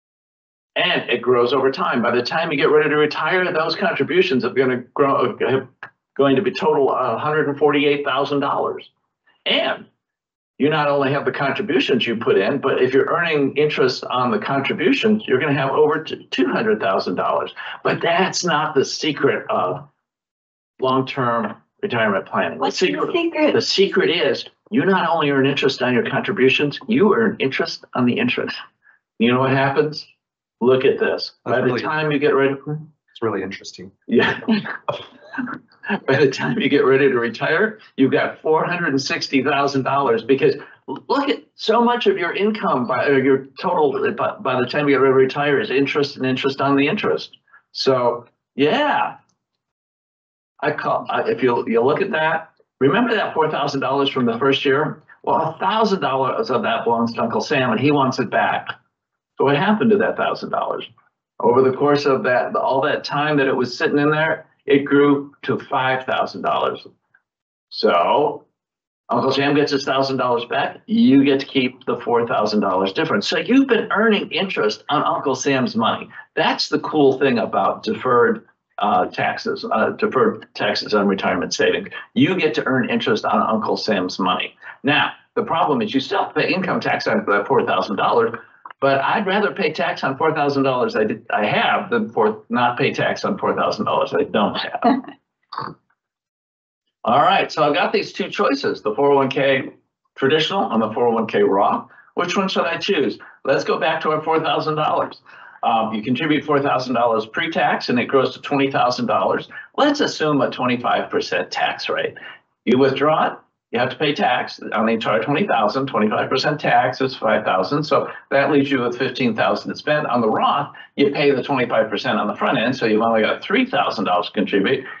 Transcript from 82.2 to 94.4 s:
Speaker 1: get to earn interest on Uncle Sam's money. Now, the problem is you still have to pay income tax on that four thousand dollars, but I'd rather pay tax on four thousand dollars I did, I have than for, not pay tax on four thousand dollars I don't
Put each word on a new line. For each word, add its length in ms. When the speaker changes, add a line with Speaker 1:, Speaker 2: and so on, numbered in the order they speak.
Speaker 1:
get 160
to 120
earn 240
interest 360
on 160
Uncle 340
Sam's 420
money. 380
Now, 280
the 80
problem 380
is 120
you 60
still 240
have 100
to 60
pay 140
income 260
tax 280
on 200
that 180
four 200
thousand 320
dollars, 360
but 200
I'd 240
rather 260
pay 200
tax 320
on 140
four 160
thousand 300
dollars 320
I 100
did, 260
I 140
have 440
than 220
for, 380
not 280
pay 160
tax 320
on 120
four 180
thousand 300
dollars 280
I 100
don't 320